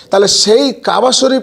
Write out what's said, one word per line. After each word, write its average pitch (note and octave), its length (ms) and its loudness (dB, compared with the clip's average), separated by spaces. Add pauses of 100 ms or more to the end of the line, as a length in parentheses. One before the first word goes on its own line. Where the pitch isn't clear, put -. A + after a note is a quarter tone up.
(100)
তাহলে G3 180 2
সেই A#3+ 440 0
কাবা A3 400 -2
শরীফ C4 300 0